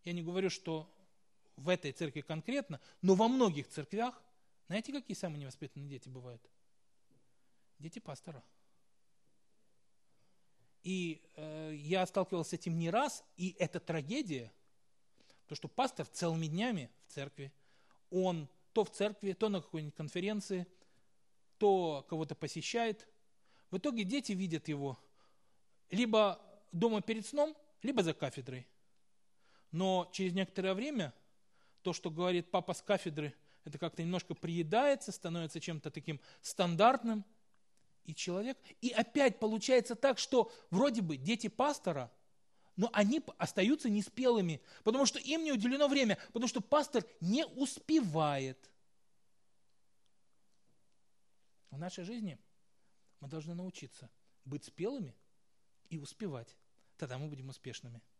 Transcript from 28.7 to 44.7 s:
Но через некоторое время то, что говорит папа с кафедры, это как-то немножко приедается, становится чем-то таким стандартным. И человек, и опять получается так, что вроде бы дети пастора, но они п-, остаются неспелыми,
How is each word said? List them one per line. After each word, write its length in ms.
Но 420
через 200
некоторое 400
время 400
то, 100
что 180
говорит 400
папа 220
с 80
кафедры, 540
это 140
как-то 240
немножко 320
приедается, 800
становится 480
чем-то 300
таким 280
стандартным. 840
И 80
человек, 420
и 100
опять 480
получается 560
так, 240
что 320
вроде 320
бы 160
дети 300
пастора, 600
но 180
они 260
п-, 160
остаются 540
неспелыми, 720